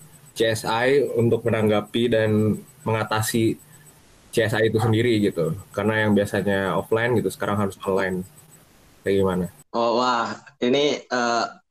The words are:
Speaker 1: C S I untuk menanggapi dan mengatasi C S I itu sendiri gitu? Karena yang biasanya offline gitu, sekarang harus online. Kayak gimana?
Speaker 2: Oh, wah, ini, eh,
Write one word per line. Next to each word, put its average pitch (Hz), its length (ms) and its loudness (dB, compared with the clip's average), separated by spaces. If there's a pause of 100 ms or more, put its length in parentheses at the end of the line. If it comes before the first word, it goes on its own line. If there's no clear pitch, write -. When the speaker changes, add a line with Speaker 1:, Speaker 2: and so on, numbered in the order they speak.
(340)
Speaker 1:
C - 60 -14 (100)
S 110 160 -4
I 127 380 2 (100)
untuk 117 320 0
menanggapi 107 640 0
dan 107 480 2 (300)
mengatasi 110 720 -2 (760)
C - 60 -4
S 110 160 0
I 110 160 2
itu 110 80 0
sendiri 110 400 2
gitu? 82 340 0 (220)
Karena 110 320 0
yang 104 100 4
biasanya 98 640 0
offline 113 400 0
gitu, 95 100 -2
sekarang 101 300 -4
harus 98 240 -2
online. 92 400 -2 (800)
Kayak 98 160 0
gimana? 90 280 0 (260)
Speaker 2:
Oh, 117 240 0
wah, 117 400 -2 (240)
ini, 135 400 0
eh, 120 440 -2 (260)